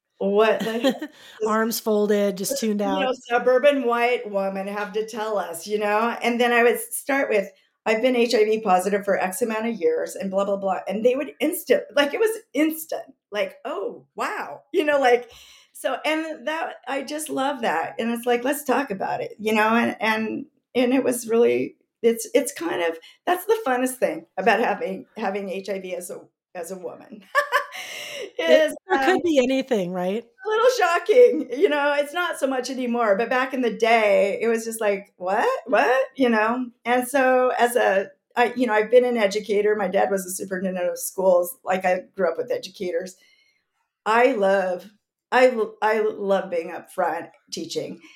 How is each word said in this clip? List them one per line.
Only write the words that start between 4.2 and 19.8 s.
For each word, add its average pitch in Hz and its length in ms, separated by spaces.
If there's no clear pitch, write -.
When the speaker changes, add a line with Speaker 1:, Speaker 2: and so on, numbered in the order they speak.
Speaker 1:
woman 196 360
have 202 280
to 214 120
tell 220 320
us?" 170 280
You 208 120
know? 214 440
And 233 180
then 240 120
I 233 120
would 240 120
s-, - 200
start 269 320
with, 196 200
"I've 220 160
been 254 140
H 240 180
I 214 100
V 214 180
positive 196 420
for 196 120
X 190 260
amount 220 260
of 233 80
years 165 400
and 196 140
blah, 196 140
blah, 196 120
blah." 190 320
And 214 160
they 247 100
would 269 240
instant, - 460
like, 285 200
it 370 60
was 440 160
instant, - 600
like, 202 340
"Oh, 262 420
wow." 254 460
You 330 120
know, 294 140
like, 240 320
so, 277 300
and 311 420
that, 320 300
I 277 160
just 302 260
love 269 340
that. 160 360
And 226 120
it's 233 160
like, 240 180
"Let's 285 200
talk 269 260
about 190 300
it," 156 180
you 214 160
know? 214 200
And, 233 260